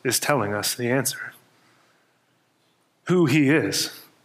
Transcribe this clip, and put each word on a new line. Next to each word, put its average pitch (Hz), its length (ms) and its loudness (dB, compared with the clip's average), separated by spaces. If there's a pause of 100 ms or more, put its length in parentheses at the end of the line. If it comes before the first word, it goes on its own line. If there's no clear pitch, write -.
is 123 160 -2
telling 113 340 0
us 104 220 -4
the 120 160 -4
answer. - 420 -2 (1700)
Who 175 220 4
he 139 220 4
is, 123 440 0 (320)